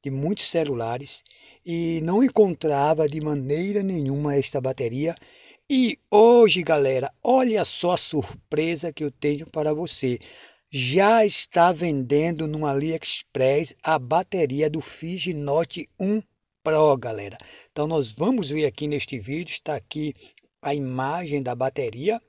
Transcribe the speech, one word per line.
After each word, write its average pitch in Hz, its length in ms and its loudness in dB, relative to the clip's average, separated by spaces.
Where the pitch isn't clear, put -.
de 139 60 -6
muitos 147 380 -2
celulares 135 760 -4
e 165 360 -4
não 190 180 2
encontrava 156 840 2
de 151 120 -4
maneira 151 600 -2
nenhuma 147 540 -2
esta 135 240 0
bateria. 131 560 -4
E 254 300 2
hoje, 214 540 8
galera, 135 500 0
olha 240 400 2
só - 300 0
a - 20 0
surpresa 160 960 -4
que 156 100 -10
eu 147 80 -4
tenho 147 400 -4
para 151 240 -2
você. 143 460 -4
Já 185 560 4
está 180 460 4
vendendo 156 760 0
no 151 180 -6
AliExpress 143 1160 -2
a 156 160 2
bateria 151 720 0
do 156 100 -6
Fiji 175 540 -8
Note 147 540 -2
um 202 240 -2
Pro, 151 340 4
galera. 107 400 -8
Então 151 160 -2
nós 143 240 -2
vamos 175 360 -2
ver 151 180 -2
aqui 147 200 -4
neste 143 320 -6
vídeo, 139 320 -8
está - 240 -8
aqui 151 400 -8
a 139 100 -4
imagem 143 680 -4
da 123 100 -4
bateria. 131 760 -4